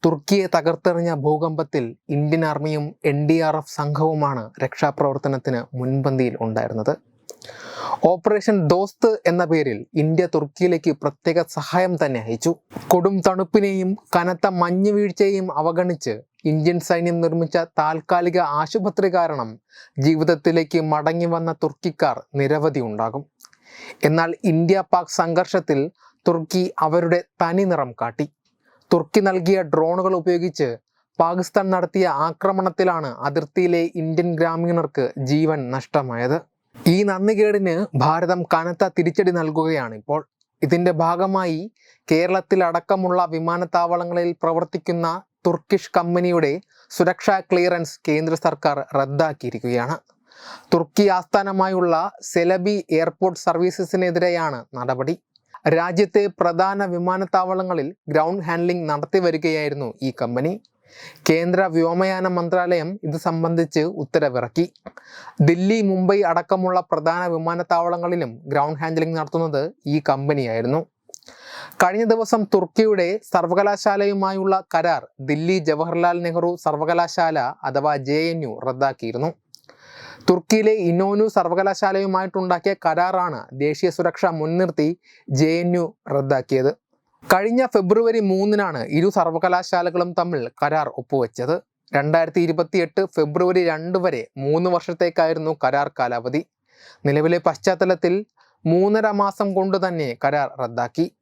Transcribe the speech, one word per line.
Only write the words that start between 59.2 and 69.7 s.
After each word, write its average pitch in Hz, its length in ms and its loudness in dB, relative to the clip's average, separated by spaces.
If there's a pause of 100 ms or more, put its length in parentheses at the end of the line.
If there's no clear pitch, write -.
ഈ 131 100 -2 (100)
കമ്പനി. 131 380 -2 (720)
കേന്ദ്ര 170 300 2
വ്യോമയാന 185 680 2
മന്ത്രാലയം 175 760 0
ഇത് 151 140 -4
സംബന്ധിച്ച് 165 640 0
ഉത്തരവിറക്കി. 151 920 -2 (680)
ദില്ലി, 185 420 4
മുംബൈ 190 400 2
അടക്കമുള്ള 180 580 0 (120)
പ്രധാന 165 340 0
വിമാനത്താവളങ്ങളിലും 170 1200 -2
ഗ്രൗണ്ട് 143 340 -2
ഹാൻഡ്ലിംഗ് 165 360 -2
നടത്തുന്നത് 160 560 -4 (140)